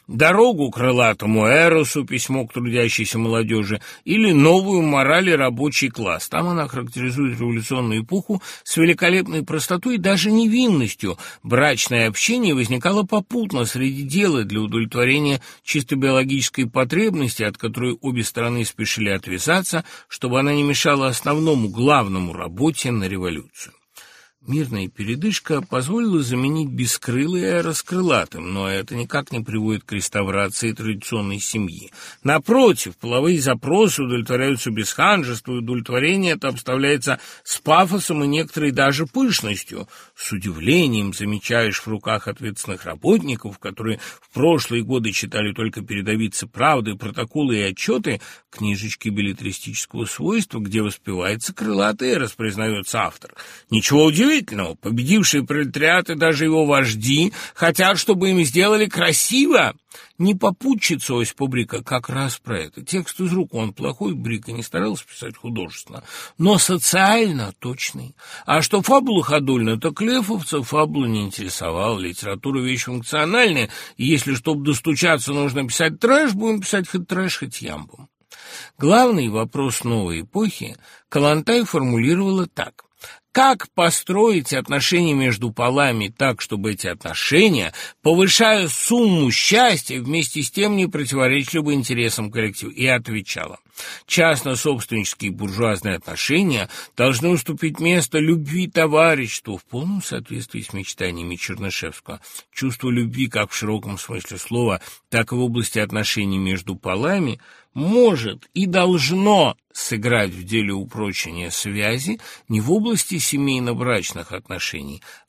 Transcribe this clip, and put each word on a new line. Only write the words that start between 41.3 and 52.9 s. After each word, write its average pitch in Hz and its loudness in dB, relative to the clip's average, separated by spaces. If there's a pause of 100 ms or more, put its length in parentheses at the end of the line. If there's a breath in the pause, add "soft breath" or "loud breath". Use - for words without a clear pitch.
в - -14
руках 107 -4
ответственных 104 -10
работников, 117 0
которые 104 -6 (220 loud breath)
в - -20
прошлые 127 2
годы 113 -2
читали 104 -4
только 110 -6
передовицы 107 -4
"Правды", 120 0
протоколы 117 -4
и 104 0
отчеты, 208 -2 (280 loud breath)
книжечки 104 -6
беллетристического 104 -6
свойства, 170 -4
где 107 -2
воспевается 104 -4
крылатый 107 0
эрос, 139 0
признается 107 -4